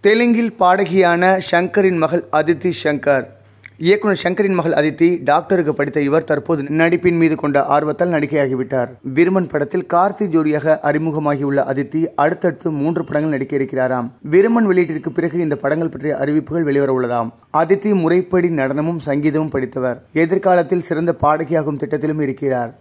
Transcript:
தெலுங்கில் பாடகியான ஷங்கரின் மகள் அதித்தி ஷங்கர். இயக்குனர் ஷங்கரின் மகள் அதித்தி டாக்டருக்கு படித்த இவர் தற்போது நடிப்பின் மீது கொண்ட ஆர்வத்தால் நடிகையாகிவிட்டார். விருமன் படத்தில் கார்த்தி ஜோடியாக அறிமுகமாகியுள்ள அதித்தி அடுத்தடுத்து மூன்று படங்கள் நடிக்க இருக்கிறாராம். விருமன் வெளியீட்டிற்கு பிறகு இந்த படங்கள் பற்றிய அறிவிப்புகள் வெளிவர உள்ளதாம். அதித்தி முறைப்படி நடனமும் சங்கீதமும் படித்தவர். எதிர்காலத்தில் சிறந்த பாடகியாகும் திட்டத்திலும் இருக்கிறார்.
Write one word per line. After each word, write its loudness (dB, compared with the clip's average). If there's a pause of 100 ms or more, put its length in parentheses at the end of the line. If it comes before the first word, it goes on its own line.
தெலுங்கில் 2
பாடகியான 4 (240)
ஷங்கரின் 2
மகள் 0 (180)
அதித்தி 0 (100)
ஷங்கர். 0 (640)
இயக்குனர் 2
ஷங்கரின் 0
மகள் 0
அதித்தி 2 (220)
டாக்டருக்கு 2
படித்த -2 (100)
இவர் 0
தற்போது 0 (180)
நடிப்பின் 2
மீது 2
கொண்ட 0 (140)
ஆர்வத்தால் 0
நடிகையாகிவிட்டார். -2 (260)
விருமன் 2
படத்தில் -4
கார்த்தி 0
ஜோடியாக 2 (140)
அறிமுகமாகியுள்ள -2
அதித்தி -4 (220)
அடுத்தடுத்து -2 (100)
மூன்று -2
படங்கள் -2
நடிக்க -4
இருக்கிறாராம். -2 (220)
விருமன் 4
வெளியீட்டிற்கு -2
பிறகு -2
இந்த -2
படங்கள் -2
பற்றிய -4
அறிவிப்புகள் -2
வெளிவர 2
உள்ளதாம். -2 (280)
அதித்தி 2 (120)
முறைப்படி 0 (100)
நடனமும் -2
சங்கீதமும் -2
படித்தவர். -4 (240)
எதிர்காலத்தில் 0
சிறந்த 0 (120)
பாடகியாகும் 0
திட்டத்திலும் -2
இருக்கிறார். -4